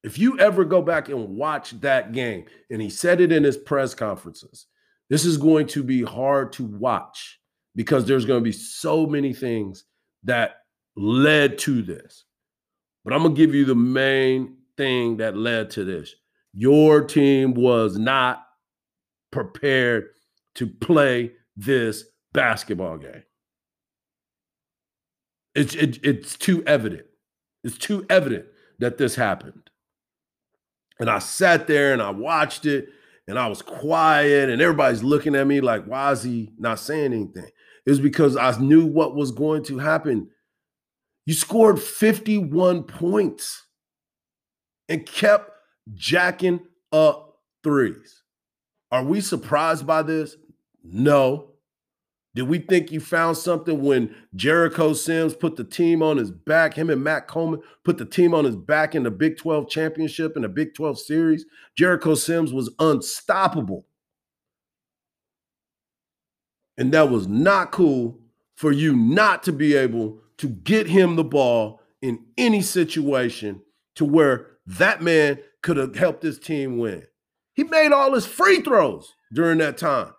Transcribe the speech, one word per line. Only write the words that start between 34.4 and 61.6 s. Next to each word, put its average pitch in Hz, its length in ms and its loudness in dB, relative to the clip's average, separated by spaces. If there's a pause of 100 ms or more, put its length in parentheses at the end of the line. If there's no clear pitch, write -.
and 123 120 0
everybody's 143 420 2
looking 147 320 0
at 139 120 0
me 139 140 2
like, 113 240 -2
"Why 139 260 -2
is 113 120 -2
he 117 340 -8
not 113 220 -4
saying 147 340 -4
anything?" 104 360 -8 (360)
It 131 40 0
was 139 100 4
because 143 360 2
I 123 240 0
knew 156 260 6
what 143 300 0
was 143 160 -4
going 151 320 -2
to 135 140 -10
happen. 151 520 -2 (960)
You 156 80 -4
scored 214 480 2
fifty-one 180 1040 0
points - 800 -4 (1300)
and 160 160 -6
kept - 460 0 (420)
jacking 180 680 -2 (320)
up 156 480 2 (240)
threes. - 600 -2 (680)
Are 127 120 0
we 175 180 -2
surprised 151 680 -2
by 160 160 0
this? 156 320 -6 (480)
No. 135 680 2 (840)
Did 123 120 -6
we 165 100 0
think 165 340 -2
you 156 80 -6
found 165 380 -2
something 160 460 -2
when 131 320 2 (200)
Jericho 156 580 2
Sims 160 420 -2
put 160 200 -4
the 120 80 -12
team 165 380 0
on 156 160 2
his 107 140 -4
back, 156 420 0
him 160 160 -4
and 135 140 -2
Matt 151 240 -4
Coleman 160 340 -6 (220)
put - 160 0
the 120 60 -8
team 175 280 2
on 156 100 2
his 123 120 0
back 156 400 -2
in 139 80 -2
the 117 80 -2
Big 156 260 -2
Twelve 156 320 -4
championship 160 640 -6
and 135 80 -4
the 104 60 -6
Big 151 240 -6
Twelve 147 240 -6
series? 160 480 0 (320)